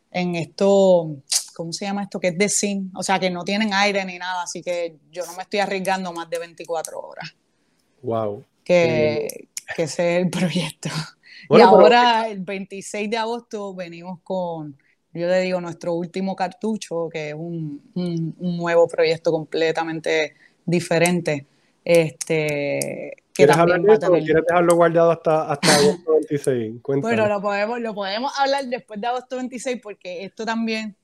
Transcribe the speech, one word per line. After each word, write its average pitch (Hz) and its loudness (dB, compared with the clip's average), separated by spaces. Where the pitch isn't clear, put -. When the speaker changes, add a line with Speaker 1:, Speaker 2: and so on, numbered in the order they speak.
Speaker 1:
en 180 -2
esto, 180 2
¿cómo 165 -10
se 202 -8
llama 202 -4
esto? 196 -10
Que 185 0
es 170 -2
de 202 2
zinc, 196 -4
o 185 -8
sea, 190 2
que 185 0
no 175 -6
tienen 208 -2
aire 196 2
ni 180 -10
nada, 180 -6
así 170 -10
que 170 -4
yo 175 -10
no 165 -14
me 185 -8
estoy 208 -2
arriesgando 190 -2
más 165 -10
de 165 -10
veinticuatro 170 -8
horas. - -14
Speaker 2:
Wow. 113 -4
Speaker 1:
Que, 156 2
Speaker 2:
Sí. - -14
Speaker 1:
que 170 -2
ese 175 -2
es 180 0
el 175 -2
proyecto. 170 -4
Speaker 2:
Bueno, 185 10
Speaker 1:
Y 240 10
Speaker 2:
pero 190 10
Speaker 1:
ahora, 233 6
el 202 -8
veintiséis 196 -8
de 220 -4
agosto, 220 -8
venimos 175 -14
con, 165 -8
yo 170 -4
le 185 2
digo, 185 -2
nuestro 170 -6
último 185 -4
cartucho, 180 -6
que 156 -8
es 147 -10
un, 160 -8
un, 170 -4
un 175 -4
nuevo 170 4
proyecto 160 0
completamente 160 -2
diferente. 170 0
Este, 147 -2
que - 0
Speaker 2:
¿Quieres - 8
Speaker 1:
también 170 4
Speaker 2:
hablar - -
Speaker 1:
va 175 0
Speaker 2:
de 214 8
Speaker 1:
a 220 8
Speaker 2:
eso 175 0
o 180 4
Speaker 1:
tener 160 4
Speaker 2:
quieres 156 2
dejarlo 170 4
guardado 170 6
hasta, 160 0
hasta 151 4
Speaker 1:
<laughs> - 6
Speaker 2:
agosto 147 2
veintiséis? 143 0
Cuéntame. 143 -2
Speaker 1:
Bueno, 214 2
lo 202 -4
podemos, 208 -2
lo 220 -6
podemos 208 -4
hablar 277 0
después 226 -10
de 226 -6
agosto 247 -6
veintiséis, 254 -6
porque 190 -12
esto 196 -12
también 220 -4